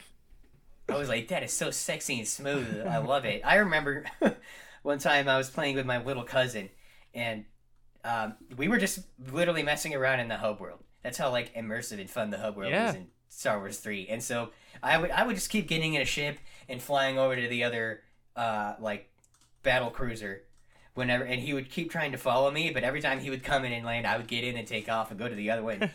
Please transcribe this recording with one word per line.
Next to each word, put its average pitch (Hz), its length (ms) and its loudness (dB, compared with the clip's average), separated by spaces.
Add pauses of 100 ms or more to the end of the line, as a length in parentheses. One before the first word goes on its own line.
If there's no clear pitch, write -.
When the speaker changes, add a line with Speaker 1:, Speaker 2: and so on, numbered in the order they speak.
(880)
Speaker 1:
I - 80 0
was 143 120 -2
like, 113 200 -2
"That 170 120 0
is 113 100 -6
so 156 200 -2
sexy 143 480 -2
and 110 80 -4
smooth. 123 580 -2
I - 140 0
love 123 260 2
it." 107 180 -2
I 147 120 8
remember 151 500 4 (160)
<laughs> 277 140 4 (480)
one 143 160 0
time 143 280 4
I 131 100 6
was 131 120 0
playing 147 260 0
with 135 120 0
my 123 160 2
little 127 200 -4
cousin, 120 460 2 (420)
and, 113 340 -4 (580)
um, 113 320 -2 (200)
we 139 120 0
were 233 100 4
just 190 220 0 (320)
literally 165 320 2
messing 147 320 0
around 131 240 4
in 120 80 -2
the 110 100 -4
hub 104 220 -2
world. 85 240 -12 (180)
That's 123 160 -8
how, 143 140 2
like, 120 240 -2
immersive 113 440 -6
and 92 80 -8
fun 107 220 -2
the 101 80 -4
hub 107 180 -4
world 107 140 -4
Speaker 2:
Yeah. 208 200 2
Speaker 1:
is - 80 -2
in 92 100 -14 (220)
Star 113 280 -2
Wars 98 220 -8
three. 101 280 -6
And 113 140 -4
so 117 300 -4 (320)
I 147 160 6
would, 175 100 0
I 208 160 2
would 233 100 0
just - 140 -4
keep 202 180 0
getting 160 280 0
in 139 80 2
a - 20 2
ship 147 320 -2 (320)
and 127 100 -6
flying 135 380 2
over 131 180 4
to 123 120 0
the 120 160 0
other, 113 380 -2 (340)
uh, 107 440 0
like, 104 300 -6 (540)
battle 127 260 4
cruiser 110 540 -4 (500)
whenever, 123 320 2
and 123 160 -2
he 143 120 -2
would 131 160 -4
keep 165 220 -4
trying 151 220 -2
to 127 40 -6
follow 131 340 4
me, 160 180 0
but 123 160 0
every 143 160 0
time 135 180 2
he 135 100 -6
would 131 140 -4
come 135 220 2
in 123 80 -2
and 117 120 -6
land, 117 220 0
I 101 80 4
would 117 140 -4
get 120 160 -2
in 123 100 -2
and 113 100 -6
take 110 220 -4
off 113 220 0
and 101 100 -10
go 120 80 -2
to 117 80 -4
the 104 140 -2
other 113 120 2
one. 107 200 -2
Speaker 2:
<laughs> 202 140 0